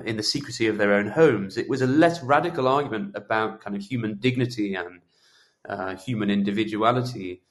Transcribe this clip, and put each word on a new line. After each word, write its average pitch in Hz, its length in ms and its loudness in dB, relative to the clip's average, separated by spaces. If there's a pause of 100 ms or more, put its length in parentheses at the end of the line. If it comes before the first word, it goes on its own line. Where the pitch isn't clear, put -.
in 113 120 -4
the 107 60 -4
secrecy - 440 -2
of 104 100 0
their 101 160 4
own 101 140 2
homes. 107 500 4
It 117 120 -2
was 127 120 -2
a 131 60 4
less 160 340 4
radical 143 460 2
argument 110 480 0
about 107 460 -2
kind 104 140 -8
of 101 60 -6
human 110 360 -4
dignity 120 580 -2
and, 90 260 -10 (640)
uh, 95 280 -6
human 104 340 -2
individuality. 104 1200 0